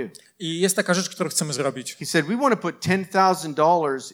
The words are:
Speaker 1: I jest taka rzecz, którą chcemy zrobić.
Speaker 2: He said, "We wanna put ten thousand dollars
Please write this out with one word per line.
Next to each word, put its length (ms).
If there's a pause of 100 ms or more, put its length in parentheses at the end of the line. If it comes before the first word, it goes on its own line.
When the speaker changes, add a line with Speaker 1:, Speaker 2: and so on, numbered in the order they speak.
(400)
Speaker 1:
I 200
jest 160
taka 180
rzecz, 160
którą 200
chcemy 240
zrobić. 420
Speaker 2:
He 100
said, 200
"We 120
wanna 180
put 260
ten 240
thousand 520
dollars 560